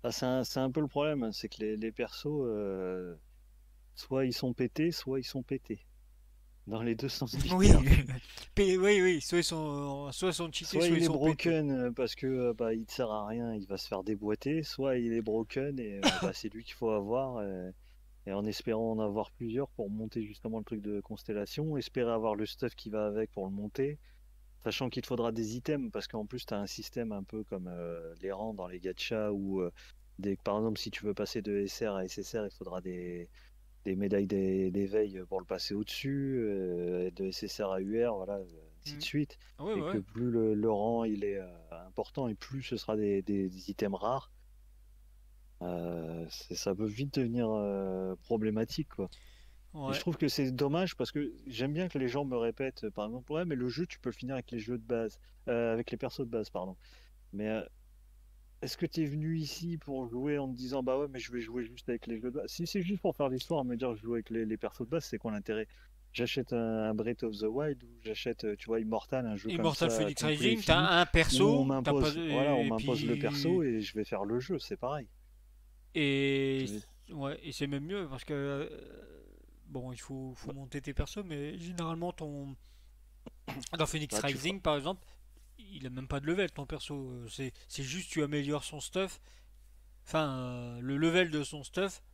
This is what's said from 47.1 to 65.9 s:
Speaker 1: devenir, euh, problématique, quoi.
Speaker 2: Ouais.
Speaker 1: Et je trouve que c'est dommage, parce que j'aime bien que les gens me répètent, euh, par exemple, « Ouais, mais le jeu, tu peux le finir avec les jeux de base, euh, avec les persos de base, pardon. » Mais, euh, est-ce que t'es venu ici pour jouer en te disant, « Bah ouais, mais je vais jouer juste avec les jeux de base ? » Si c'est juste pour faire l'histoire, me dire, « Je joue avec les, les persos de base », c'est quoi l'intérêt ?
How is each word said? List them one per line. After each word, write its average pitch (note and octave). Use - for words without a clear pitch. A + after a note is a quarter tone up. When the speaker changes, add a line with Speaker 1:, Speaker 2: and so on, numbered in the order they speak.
Speaker 1:
devenir, A#2+
euh, G2
problématique, A2
quoi. F#2+
Speaker 2:
Ouais. C#3
Speaker 1:
Et C3+
je B2+
trouve D#3+
que D3+
c'est C3
dommage, C#3+
parce -
que C#3+
j'aime B2+
bien F3
que D3
les C3
gens C3+
me B2+
répètent, A#2
euh, G#2
par G#2
exemple, « B2
Ouais, E3
mais D#3
le B2
jeu, B2
tu -
peux B2+
le A2
finir B2+
avec B2
les A#2+
jeux A#2
de A2
base, A2+
euh, A#2
avec A#2
les A#2+
persos C3+
de A#2+
base, A2
pardon. » F#2
Mais, G#2
euh, A2
est-ce -
que E3+
t'es D#3+
venu D3+
ici E3
pour C3
jouer C#3
en C3+
te B2+
disant, « B2+
Bah C3
ouais, C#3+
mais C3
je A#2+
vais B2
jouer A#2
juste A#2
avec A#2+
les A2+
jeux B2
de B2
base ? » -
Si E3+
c'est G3
juste F#3
pour F3
faire C#3+
l'histoire, C3
me B2
dire, « A#2+
Je G2+
joue A#2
avec A2+
les, A2+
les A2
persos -
de A#2
base », D#3
c'est A#2
quoi A2+
l'intérêt ? G#2+